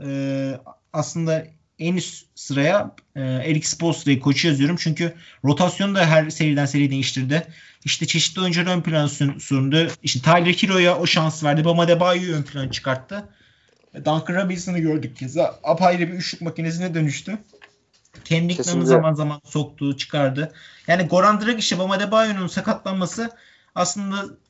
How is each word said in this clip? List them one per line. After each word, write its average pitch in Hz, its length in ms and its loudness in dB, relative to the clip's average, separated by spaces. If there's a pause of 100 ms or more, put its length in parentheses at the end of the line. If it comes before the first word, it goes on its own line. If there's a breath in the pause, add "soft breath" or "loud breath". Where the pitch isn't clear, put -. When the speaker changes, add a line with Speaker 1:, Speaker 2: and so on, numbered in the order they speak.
Speaker 1:
e, 135 540 -4 (340)
aslında 160 520 -2 (340)
en 170 160 0
üst - 400 -6
sıraya, 143 560 0 (240)
e, 139 60 -8
Erik 143 460 -2
Spoelstra'yı 147 520 0
koçu 143 280 2
yazıyorum. 139 320 2
Çünkü 170 340 -2 (320 loud breath)
rotasyonu 180 500 2
da 180 100 4
her 156 240 4
seriden 147 360 0
seriye 143 260 2
değiştirdi. 135 560 -2 (380 loud breath)
İşte - 220 -2
çeşitli - 340 -2
oyuncuları 175 280 0
ön 180 120 0
plana 156 240 0
sun-, 139 340 -2
sundu. 139 480 2 (160)
İşte 131 180 -2
Tyler 175 320 4
Hero'ya 180 460 4
o 175 60 0
şans 160 380 0
verdi. 151 220 2
Bam 170 140 4
Adebayo'yu 175 560 4
ön 143 80 -2
plana 135 280 -8
çıkarttı. 165 580 -6 (640 soft breath)
Duncan 156 400 -2
Robinson'ı 180 440 -2
gördük 151 380 -2
keza. 135 460 -2
Apayrı 175 440 2
bir 180 60 -8
üçlük - 280 -8
makinesine 170 520 -4
dönüştü. 160 440 -2 (840)
Cam 165 240 0
Nixon'ı 175 100 -2
Speaker 2:
Kesinlikle. 170 280 -2
Speaker 1:
zaman 160 280 4
zaman 147 320 -4
soktu, 143 520 -4
çıkardı. 139 560 -2 (340 loud breath)
Yani 180 160 2
Goran 190 380 4
Dragic'le 214 380 -2
Bam 190 120 -2
Adebayo'nun 202 560 0
sakatlanması 196 800 -4 (460 soft breath)
aslında 196 500 -4 (240)